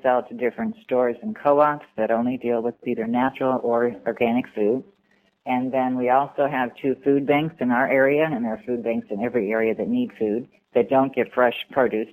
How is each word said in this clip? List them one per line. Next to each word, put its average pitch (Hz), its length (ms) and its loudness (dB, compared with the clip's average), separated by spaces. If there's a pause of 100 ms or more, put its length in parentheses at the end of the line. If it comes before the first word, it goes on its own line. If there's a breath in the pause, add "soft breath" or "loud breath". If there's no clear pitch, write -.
sell 123 220 2
to - 100 -16
different 113 480 -4
stores 123 400 0
and 107 120 -8
co-ops 147 520 2 (100)
that 110 140 0
only 120 260 0
deal 120 240 -2
with 120 140 -4 (120)
either 113 200 -4
natural 127 560 0
or 120 340 0 (100)
organic 120 420 0
food. 110 360 0 (640)
And 127 260 -2
then 127 240 0
we 123 140 0
also 139 380 2
have 131 280 -4
two 135 200 -2
food 139 300 2
banks 147 340 0
in 123 100 0
our 123 180 2
area, 139 380 4
and 120 180 -4
there 113 80 -4
are 107 140 -8
food 120 160 -4
banks 113 280 -4
in 101 120 -4
every 117 280 -2
area 110 240 0
that 95 140 -4
need 123 300 -2
food, 110 300 -2 (260)
that 120 160 2
don't 135 240 2
get 120 180 -2
fresh 123 380 0
produce, 110 420 0